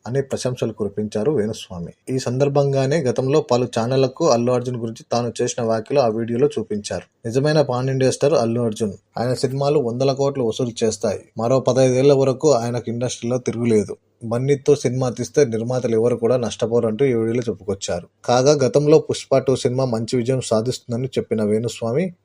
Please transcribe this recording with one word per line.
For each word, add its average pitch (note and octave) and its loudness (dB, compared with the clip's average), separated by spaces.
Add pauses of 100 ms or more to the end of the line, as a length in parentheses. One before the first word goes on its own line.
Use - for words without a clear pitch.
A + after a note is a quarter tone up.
అని C3 -2
ప్రశంసలు B2 -4
కురిపించారు G#2+ -4
వేణుస్వామి. G#2+ -6
ఈ B2+ 0
సందర్భంగానే C#3 0
గతంలో C3 0
పలు B2 0
ఛానళ్లకు C3 0
అల్లు A#2+ 2
అర్జున్ B2 -2
గురించి A2+ -10
తాను A#2+ -2
చేసిన A#2+ -2
వ్యాఖ్యలు A2+ 0
ఆ B2 4
వీడియోలో A#2 0
చూపించారు. G#2 -6
నిజమైన D3 2
పాన్ B2+ 0
ఇండియా C3 2
స్టార్ C#3+ 2
అల్లు A#2 0
అర్జున్. G#2+ -2 (240)
ఆయన B2 -2
సినిమాలు C#3 0
వందల B2+ -2
కోట్లు C#3 -2
వసూలు A#2 -2 (120)
చేస్తాయి. G#2 -2 (180)
మరో B2 2
పదహైదేళ్ల C3 4
వరకు C3+ 4
ఆయనకు A#2+ -2
ఇండస్ట్రీలో A#2+ -4
తిరుగులేదు. A2 0 (260)
బన్నీతో C3+ 2
సినిమా B2+ -2
తీస్తే B2 0
నిర్మాతలు A#2 -2
ఎవరు A#2+ 2
కూడా A#2 0
నష్టపోరంటూ A2+ 0
ఈ C3 2
వీడియోలో A2+ 0
చెప్పుకొచ్చారు. G2 -6 (180)
కాగా B2+ 4
గతంలో D3 4
పుష్ప - 0
టూ C3 2
సినిమా B2+ -2
మంచి A#2 -2
విజయం B2 0
సాధిస్తుందని A#2+ -2
చెప్పిన A2+ -2
వేణుస్వామి A#2 -2 (120)